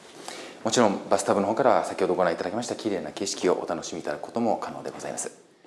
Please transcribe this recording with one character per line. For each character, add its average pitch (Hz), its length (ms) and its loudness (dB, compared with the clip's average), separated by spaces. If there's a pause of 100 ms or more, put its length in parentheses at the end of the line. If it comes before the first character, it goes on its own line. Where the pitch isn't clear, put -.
(640)
も - 60 -2
ち 123 100 4
ろ 113 80 8
ん、 - 220 -2
バ 101 80 4
ス - 60 -2
タ 110 100 4
ブ 98 80 4
の 92 40 2
方 107 80 2
か 135 100 2
ら 101 200 6
先 - 160 -4
ほ 95 60 2
ど 90 80 4
ご 90 100 4
覧 87 80 2
い 85 40 -2
た - 80 -4
だ 92 60 -4
き 95 60 -4
ま 120 60 -2
し 120 40 -6
た 110 100 -4
綺 - 120 -4
麗 92 140 -2
な 73 80 -8
景 - 160 -6
色 - 240 2
を - 120 2
お - 40 -6
楽 82 180 -4
し - 100 -10
み 82 60 -6
い - 20 -10
た 76 100 -4
だ 76 40 -4
く - 60 -10
こ - 100 -12
と 117 80 0
も 110 160 2
可 - 140 -6
能 69 120 -10
で - 80 -6
ご - 100 -10
ざ 71 100 -8
い - 20 -6
ま - 60 -8
す。 - 120 -6 (360)